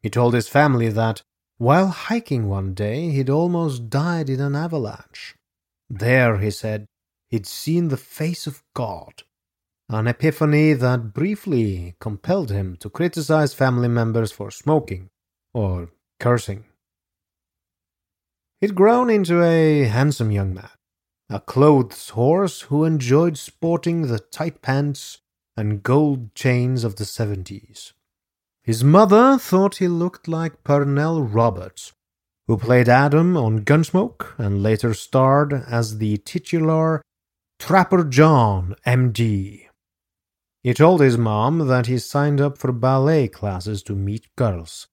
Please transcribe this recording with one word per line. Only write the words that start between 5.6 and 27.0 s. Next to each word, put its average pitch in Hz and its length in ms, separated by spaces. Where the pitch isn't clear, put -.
There, 117 500
he 104 120
said, 107 360
he'd 107 160
seen 170 400
the 135 100
face - 520
of - 160
God, 101 480
an 110 200
epiphany 151 640
that 123 420
briefly 117 840
compelled 131 500
him 95 280
to - 120
criticize 156 640
family 123 340
members 113 440
for 101 180
smoking 98 580
or 92 380
cursing. 110 460
He'd 202 140
grown 233 340
into 180 320
a 160 440
handsome 120 480
young 98 220
man, 90 160
a 98 100
clothes - 720
horse 160 520
who 151 220
enjoyed 151 540
sporting 170 680
the 117 100
tight - 440
pants 139 560
and 107 260
gold 135 520
chains 123 480
of 107 140
the 107 80